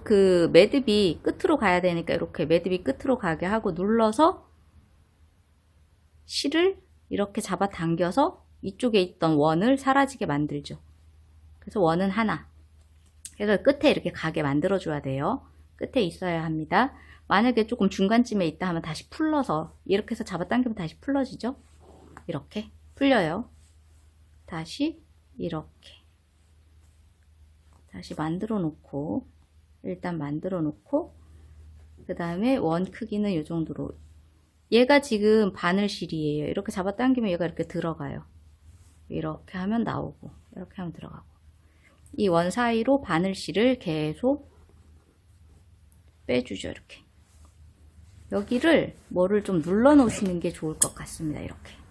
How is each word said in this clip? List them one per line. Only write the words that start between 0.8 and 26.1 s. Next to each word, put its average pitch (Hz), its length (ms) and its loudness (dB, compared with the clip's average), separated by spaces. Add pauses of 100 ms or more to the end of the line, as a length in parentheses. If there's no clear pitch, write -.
끝으로 330 340 0
가야 180 240 2
되니까 170 320 0
이렇게 170 320 -4
매듭이 175 380 0
끝으로 269 340 -2
가게 165 280 -4
하고 214 260 -2
눌러서 220 760 2 (1800)
실을 339 540 0 (300)
이렇게 202 320 -4
잡아 196 280 -2
당겨서 175 760 0 (160)
이쪽에 214 400 0
있던 165 340 0
원을 160 420 4
사라지게 269 480 0
만들죠. 147 520 -4 (840)
그래서 - 220 -4
원은 175 280 4
하나. 202 380 -2 (880)
그래서 208 260 2
끝에 294 300 4
이렇게 175 200 -2
가게 160 300 -4
만들어줘야 151 600 0
돼요. 143 440 -4 (300)
끝에 - 260 -4
있어야 170 440 -4
합니다. 160 480 0 (340)
만약에 220 400 2
조금 214 220 0
중간쯤에 202 580 2
있다 185 220 -4
하면 165 120 -2
다시 - 280 -10
풀러서 262 760 -2
이렇게 202 280 -2
해서 226 120 -6
잡아당기면 220 520 -2
다시 165 240 -8
풀러지죠. 277 580 -4 (720)
이렇게 - 440 -10 (240)
풀려요. 226 540 2 (960)
다시 277 580 -6 (340)
이렇게 165 540 -10 (2000)